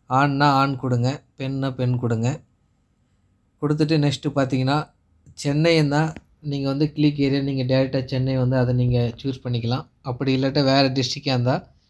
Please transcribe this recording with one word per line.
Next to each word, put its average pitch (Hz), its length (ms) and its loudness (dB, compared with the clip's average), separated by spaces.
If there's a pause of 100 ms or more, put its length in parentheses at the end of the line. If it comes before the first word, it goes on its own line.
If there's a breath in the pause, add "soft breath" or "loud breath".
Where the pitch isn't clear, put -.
ஆண்னா 139 440 2
ஆண் 139 240 2
கொடுங்க, 123 320 0 (260)
பெண்ணா 135 360 -6
பெண் 123 260 -2
கொடுங்க. 117 320 0 (1300)
கொடுத்துட்டு 151 360 0
next 147 320 0
பார்த்தீங்கன்னா, 135 480 0 (600)
சென்னை 151 360 2
இருந்தா, 151 280 2 (420)
நீங்க 139 240 -6
வந்து 139 240 0
click 147 280 0
area, 139 220 2
நீங்க 139 220 -4
டைரக்டா 131 420 0
சென்னை 131 320 -2
வந்து 127 200 2
அதை 123 160 2
நீங்க 123 260 2 (160)
choose 135 260 -6
பண்ணிக்கலாம். 120 440 -4 (200)
அப்படி 131 280 -2
இல்லாட்டா, 135 300 0
வேற 135 260 4
டிஸ்ட்ரிக்டா 135 440 -4
இருந்தா, 127 240 0 (320)